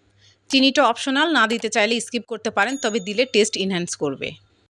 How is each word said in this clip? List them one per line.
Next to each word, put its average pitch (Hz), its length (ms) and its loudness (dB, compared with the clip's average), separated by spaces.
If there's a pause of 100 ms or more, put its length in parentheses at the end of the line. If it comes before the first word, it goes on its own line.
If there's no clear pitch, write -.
(500)
চিনিটা 269 320 4 (100)
অপশনাল, 277 360 -2 (100)
না 220 140 4
দিতে 226 220 -2
চাইলে 220 200 2 (120)
স্কিপ 233 260 -6
করতে 220 240 -6
পারেন, 214 180 2 (100)
তবে 220 140 0 (100)
দিলে 208 140 0 (120)
টেস্ট 208 200 4 (100)
এনহ্যান্স 175 260 -2 (120)
করবে। 139 260 -4 (420)